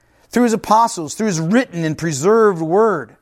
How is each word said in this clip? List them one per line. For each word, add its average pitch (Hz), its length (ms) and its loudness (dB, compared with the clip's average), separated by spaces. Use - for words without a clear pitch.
Through 247 140 2
his 226 100 2
apostles, 208 600 0
through 220 120 -4
his 165 140 -2
written 175 440 -2
and 156 140 -4
preserved 170 640 2
word. 175 600 -2